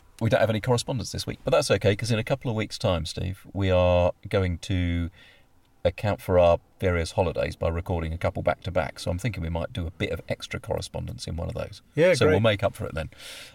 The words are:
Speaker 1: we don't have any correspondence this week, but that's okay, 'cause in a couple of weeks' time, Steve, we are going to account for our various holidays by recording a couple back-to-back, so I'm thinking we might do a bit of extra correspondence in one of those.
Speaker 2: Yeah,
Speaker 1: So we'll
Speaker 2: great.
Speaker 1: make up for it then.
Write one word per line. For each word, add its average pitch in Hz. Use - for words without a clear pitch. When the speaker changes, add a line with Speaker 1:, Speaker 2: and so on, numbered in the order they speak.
Speaker 1:
we 110
don't -
have 107
any 110
correspondence 123
this -
week, -
but 131
that's -
okay, 101
'cause 110
in 110
a 110
couple 139
of 110
weeks' -
time, 85
Steve, 92
we 95
are 90
going 92
to 85
account -
for 92
our 85
various 87
holidays 82
by -
recording 82
a 85
couple -
back-to-back, -
so -
I'm 87
thinking 92
we 82
might 85
do 87
a 90
bit -
of -
extra -
correspondence -
in 85
one 85
of -
those. -
Speaker 2:
Yeah, 175
Speaker 1:
So 131
we'll -
Speaker 2:
great. 107
Speaker 1:
make 107
up 95
for -
it -
then. 80